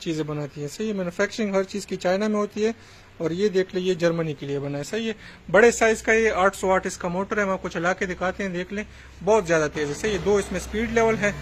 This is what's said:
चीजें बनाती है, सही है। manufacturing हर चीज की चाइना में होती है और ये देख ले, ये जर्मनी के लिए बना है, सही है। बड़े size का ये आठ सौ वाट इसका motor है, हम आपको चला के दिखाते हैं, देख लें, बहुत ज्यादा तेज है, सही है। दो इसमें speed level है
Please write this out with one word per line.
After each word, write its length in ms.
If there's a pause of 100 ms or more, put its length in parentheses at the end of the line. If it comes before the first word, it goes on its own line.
चीजें 260
बनाती 340
है, 60
सही 200
है। 60
manufacturing 640
हर 80
चीज 220
की 100
चाइना 320
में 80
होती 260
है 140 (460)
और 120
ये 160
देख 260
ले, 60
ये 140
जर्मनी 380
के 120
लिए 140
बना 180
है, 60
सही 240
है। 80 (360)
बड़े 200
size 300
का 120
ये 160
आठ 260
सौ 120
वाट 200
इसका 220
motor 300
है, 60
हम 60
आपको 180
चला 240
के 120
दिखाते 380
हैं, 100
देख 200
लें, 120 (380)
बहुत 240
ज्यादा 200
तेज 200
है, 60
सही 180
है। 120
दो 160
इसमें 200
speed 320
level 240
है 260